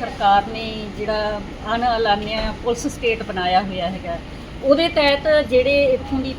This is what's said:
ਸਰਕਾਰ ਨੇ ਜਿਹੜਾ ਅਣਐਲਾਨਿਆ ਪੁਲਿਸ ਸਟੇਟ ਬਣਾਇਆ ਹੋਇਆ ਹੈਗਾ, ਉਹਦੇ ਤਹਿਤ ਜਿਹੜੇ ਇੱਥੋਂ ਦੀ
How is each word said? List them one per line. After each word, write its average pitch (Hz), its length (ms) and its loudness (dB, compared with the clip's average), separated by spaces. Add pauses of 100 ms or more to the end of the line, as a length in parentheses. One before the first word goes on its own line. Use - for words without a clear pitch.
ਸਰਕਾਰ 202 460 2
ਨੇ 220 420 -8 (100)
ਜਿਹੜਾ 214 420 -2 (340)
ਅਣਐਲਾਨਿਆ 220 800 0 (100)
ਪੁਲਿਸ 233 220 -2
ਸਟੇਟ 226 360 -2
ਬਣਾਇਆ 185 400 0
ਹੋਇਆ 185 280 -4
ਹੈਗਾ, 175 280 -6 (440)
ਉਹਦੇ 294 260 4
ਤਹਿਤ 294 600 2
ਜਿਹੜੇ 277 340 4
ਇੱਥੋਂ 262 340 0
ਦੀ 269 200 -4